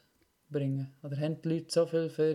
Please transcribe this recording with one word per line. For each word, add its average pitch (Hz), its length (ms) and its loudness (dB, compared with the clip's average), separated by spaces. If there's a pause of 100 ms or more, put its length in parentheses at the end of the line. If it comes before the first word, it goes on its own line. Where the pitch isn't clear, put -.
(500)
bringen? 135 440 -2 (100)
Oder 139 140 -8
haben 156 240 -4
die 165 80 -2
Leute 165 240 0
so 170 120 6
viel 165 240 0
für 156 260 2